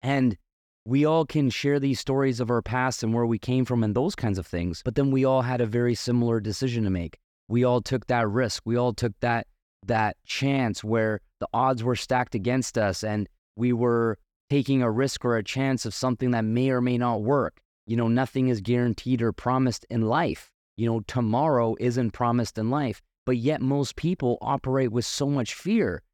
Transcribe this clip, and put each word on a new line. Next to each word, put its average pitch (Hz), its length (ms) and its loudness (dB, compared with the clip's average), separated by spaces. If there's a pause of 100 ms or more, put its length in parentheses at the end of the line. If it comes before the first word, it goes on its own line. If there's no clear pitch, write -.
And 131 360 2 (480)
we 135 200 2
all 160 200 4
can 143 240 0
share 143 300 0
these 135 200 0
stories 135 400 0
of 117 100 -2
our 120 120 2
past 127 420 -2
and 110 100 0
where 117 120 2
we 117 120 0
came 127 280 0
from 120 180 0
and 107 100 0
those 139 220 0
kinds 98 240 -2
of 90 80 -8
things. 87 360 -4
But 120 120 -4
then 139 160 2
we 135 140 2
all 131 160 2
had 123 200 -2
a 120 40 2
very 120 280 0
similar 120 460 0
decision 113 460 -2
to 98 40 0
make. 90 300 -4 (280)
We 120 160 2
all 123 180 2
took 120 260 -4
that 120 200 2
risk. 110 380 -2
We 117 120 0
all 120 160 0
took 107 260 -4
that, 117 280 -2 (380)
that 110 400 0
chance 131 580 0
where 110 360 0 (220)
the - 120 -6
odds 123 300 0
were 120 140 0
stacked 123 360 -2
against 120 440 -2
us 104 260 0
and 104 240 -2 (280)
we 123 180 0
were 117 440 2 (320)
taking 135 320 2
a 123 80 2
risk 127 360 -2
or 117 120 2
a 110 60 0
chance 131 420 -2
of 110 80 -6
something 127 380 0
that 113 140 0
may 120 240 2
or 127 120 0
may 123 160 0
not 120 240 0
work. 117 380 0 (260)
You 113 120 -2
know, 117 100 2
nothing 127 400 2
is 117 140 0
guaranteed 120 600 0
or 113 100 2
promised 127 580 0
in 113 140 0
life. 113 460 -2 (280)
You 113 100 0
know, 113 140 0
tomorrow 120 800 0
isn't 120 320 0
promised 120 460 0
in 110 120 -2
life, 131 320 -2 (240)
but 127 120 2
yet 135 240 0
most 139 340 0
people 143 460 0
operate 131 500 0
with 117 140 0
so - 220 -2
much 139 260 -2
fear 165 480 0 (120)